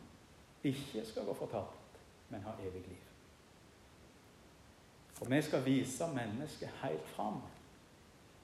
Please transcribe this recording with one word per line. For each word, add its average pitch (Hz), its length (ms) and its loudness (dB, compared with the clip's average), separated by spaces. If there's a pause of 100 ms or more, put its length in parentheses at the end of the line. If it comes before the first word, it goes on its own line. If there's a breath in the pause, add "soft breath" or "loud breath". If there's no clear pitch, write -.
(640)
ikke 113 420 2
skal 107 200 -2
gå 98 80 4
fortapt, - 640 -2 (300)
men 104 120 -4
ha 107 200 -4
evig 90 260 -4
liv. 90 140 -10 (2250)
Og 120 100 2
vi 147 100 10
skal 143 240 6
vise 135 420 6
mennesket 127 640 0 (120)
helt 151 260 2
fram, 196 340 0 (1000)